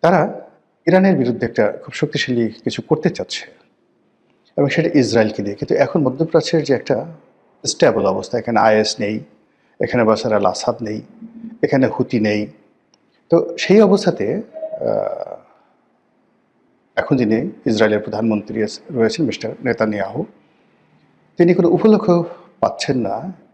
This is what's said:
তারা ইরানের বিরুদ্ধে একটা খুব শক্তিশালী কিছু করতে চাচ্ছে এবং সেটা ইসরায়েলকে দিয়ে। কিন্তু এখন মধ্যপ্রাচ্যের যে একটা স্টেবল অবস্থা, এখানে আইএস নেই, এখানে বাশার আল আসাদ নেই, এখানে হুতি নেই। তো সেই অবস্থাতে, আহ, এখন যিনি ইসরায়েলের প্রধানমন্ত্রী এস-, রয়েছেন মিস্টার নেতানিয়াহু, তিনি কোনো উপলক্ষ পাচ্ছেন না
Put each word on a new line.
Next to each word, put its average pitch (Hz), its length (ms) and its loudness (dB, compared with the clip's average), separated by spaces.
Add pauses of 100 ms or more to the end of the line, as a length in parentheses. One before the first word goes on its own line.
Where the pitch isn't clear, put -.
তারা 160 460 0 (400)
ইরানের 185 300 4
বিরুদ্ধে 120 300 -2
একটা 110 260 0 (100)
খুব - 120 -18
শক্তিশালী 127 500 -2 (200)
কিছু 120 180 -6
করতে - 280 0
চাচ্ছে - 360 -10 (1080)
এবং 127 120 2
সেটা 165 300 2
ইসরায়েলকে 110 440 2
দিয়ে। 101 140 -6
কিন্তু - 180 -2
এখন 139 280 2
মধ্যপ্রাচ্যের 151 640 0
যে 135 100 2
একটা 120 220 -2 (720)
স্টেবল - 400 2
অবস্থা, 95 320 -2
এখানে 113 220 0
আইএস 107 400 4
নেই, 110 200 -4 (600)
এখানে 117 240 0
বাশার 110 280 2
আল 101 140 2
আসাদ 92 360 -2
নেই, 107 180 -6 (640)
এখানে 131 240 2
হুতি - 340 -2
নেই। 107 260 0 (840)
তো - 280 2
সেই 202 220 6
অবস্থাতে, 190 540 2
আহ, - 1000 -6 (1600)
এখন - 200 0
যিনি 110 200 2 (340)
ইসরায়েলের 107 300 2
প্রধানমন্ত্রী 107 640 -2
এস-, - 180 -6 (100)
রয়েছেন 117 340 0
মিস্টার 110 260 -4 (140)
নেতানিয়াহু, 107 600 -2 (1120)
তিনি 175 180 4
কোনো 170 140 2
উপলক্ষ 196 420 4 (500)
পাচ্ছেন - 380 -2
না 117 340 -6 (220)